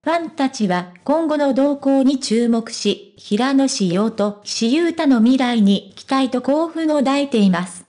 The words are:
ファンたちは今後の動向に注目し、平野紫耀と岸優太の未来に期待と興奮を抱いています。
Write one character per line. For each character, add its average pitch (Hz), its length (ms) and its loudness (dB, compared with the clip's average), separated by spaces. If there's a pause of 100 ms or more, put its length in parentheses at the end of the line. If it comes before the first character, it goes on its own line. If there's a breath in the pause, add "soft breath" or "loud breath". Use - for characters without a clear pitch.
フ 302 80 -4
ァ 339 80 0
ン 330 120 -6
た 269 180 -2
ち 220 180 -4
は 180 280 -4 (100)
今 320 240 0
後 302 80 0
の 285 160 0
動 277 240 2
向 269 260 0
に 269 180 2
注 233 280 0
目 226 220 -2
し、 - 480 -6
平 226 300 -2
野 269 160 2
紫 196 280 -2
耀 208 180 0
と 208 340 -4
岸 226 280 -2
優 339 140 2
太 330 200 -2
の 262 120 4
未 240 180 4
来 240 240 0
に 196 340 0
期 - 160 -16
待 269 200 0
と 247 100 -2
興 302 280 0
奮 320 240 -4
を 294 80 2
抱 269 200 0
い 277 80 -2
て 247 80 -2
い 202 140 4
ま 180 160 -2
す。 - 220 -18